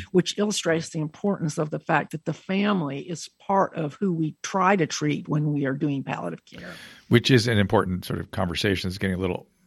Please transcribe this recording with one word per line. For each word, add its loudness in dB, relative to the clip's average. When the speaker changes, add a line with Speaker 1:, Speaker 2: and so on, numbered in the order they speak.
Speaker 1:
which 2
illustrates 0
the -6
importance -2
of -2
the -6
fact 0
that -10
the -2
family -2
is -10
part 2
of -4
who 0
we -2
try 2
to 2
treat -2
when 0
we 0
are 0
doing -2
palliative -8
care. -16
Speaker 2:
Which 6
is 6
an 2
important 4
sort -4
of -8
conversation. -2
It's -6
getting -2
a -4
little -4